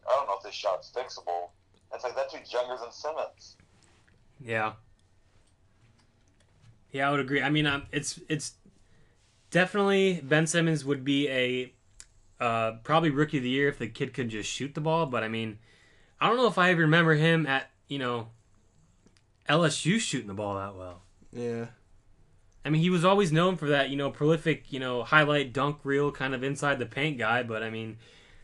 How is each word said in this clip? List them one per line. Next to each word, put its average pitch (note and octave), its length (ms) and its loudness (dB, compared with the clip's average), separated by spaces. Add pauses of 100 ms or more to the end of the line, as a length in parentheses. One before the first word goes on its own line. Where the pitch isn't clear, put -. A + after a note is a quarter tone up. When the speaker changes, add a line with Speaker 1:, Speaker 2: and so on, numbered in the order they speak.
Speaker 1:
"I B2 60 4
don't C#3 140 0
know G2 100 -2
if - 60 -18
this G2 100 -12
shot's - 400 -4
fixable." - 560 -8 (420)
It's A#2 120 -12
like, A#2+ 100 -6
that C3+ 160 -4
dude's - 220 -14
younger B2 280 -4
than A#2 120 -14
Simmons. - 640 -10 (840)
Speaker 2:
Yeah. A2+ 320 -4 (2250)
Yeah, C3+ 160 0
I - 20 2
would C#3+ 100 2
agree. C3+ 220 0
I C3+ 80 0
mean, D3+ 160 4
um, C#3+ 240 -2
it's, - 380 -6
it's D3+ 260 -6 (960)
definitely F#3+ 720 2
Ben D3+ 240 2
Simmons D#3+ 380 0
would C3+ 200 -2
be C#3 240 2
a B2+ 440 -2 (720)
uh, A2+ 400 0
probably D#3+ 260 4
rookie C#3+ 280 0
of C3 40 -2
the B2 80 -2
year C#3+ 180 2
if C#3+ 100 -4
the A#2 100 -6
kid A#2+ 260 -6
could B2 140 -4
just G#2+ 220 -8
shoot C#3+ 240 -8
the D#3+ 60 -6
ball. D#3+ 260 0
But, A#2+ 180 -2
I A2 40 -4
mean, A2+ 300 -6 (640)
I D3+ 80 4
don't A3+ 80 4
know B3+ 100 4
if G3 120 2
I F3+ 120 6
even E3+ 120 4
remember D#3+ 320 6
him D#3+ 320 4
at, C3+ 240 -2 (180)
you C#3 100 -6
know, A#2+ 300 -4 (1200)
L D#3+ 160 4
S D3+ 220 0
U G3 120 2
shooting A#2+ 300 -4
the G2 60 -10
ball G2+ 220 -4
that G2 200 -8
well. F#2 260 -14 (300)
Speaker 3:
Yeah. A#2 340 -6 (1000)
Speaker 2:
I C#3 60 -4
mean, D#3 100 4
he F3 100 4
was F3 140 2
always G3 260 4
known E3+ 260 2
for D3+ 120 -4
that, C#3 220 2
you C#3 60 -4
know, C#3 140 -2
prolific, D#3 600 0
you C#3 80 -6
know, B2 220 -4
highlight D3 500 4
dunk C#3+ 320 -2
reel C#3 260 2
kind C3+ 240 -4
of B2 80 -4
inside C#3 360 -2
the A#2 80 -4
paint C#3 320 -4
guy. A#2 240 0
But, A2+ 200 -6
I A2+ 60 -6
mean, A2 300 -10 (460)